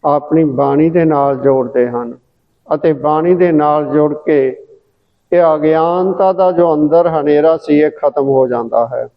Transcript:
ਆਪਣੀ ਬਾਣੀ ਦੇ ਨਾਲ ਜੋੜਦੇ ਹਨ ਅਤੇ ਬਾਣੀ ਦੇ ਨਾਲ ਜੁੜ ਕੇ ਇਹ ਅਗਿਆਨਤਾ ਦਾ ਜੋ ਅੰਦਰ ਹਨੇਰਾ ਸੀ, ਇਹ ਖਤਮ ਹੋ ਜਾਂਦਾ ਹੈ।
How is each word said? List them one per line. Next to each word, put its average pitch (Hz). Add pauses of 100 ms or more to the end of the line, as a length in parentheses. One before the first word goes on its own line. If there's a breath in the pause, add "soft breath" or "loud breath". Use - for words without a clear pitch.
ਆਪਣੀ 147
ਬਾਣੀ 139
ਦੇ 165
ਨਾਲ 143
ਜੋੜਦੇ 127
ਹਨ 120 (600)
ਅਤੇ 156
ਬਾਣੀ 156
ਦੇ 175
ਨਾਲ 151
ਜੁੜ 147 (100)
ਕੇ 135 (680)
ਇਹ 170
ਅਗਿਆਨਤਾ 175
ਦਾ 185
ਜੋ 170
ਅੰਦਰ 151
ਹਨੇਰਾ 151
ਸੀ, 147
ਇਹ 151
ਖਤਮ 143
ਹੋ 135
ਜਾਂਦਾ 117
ਹੈ। 120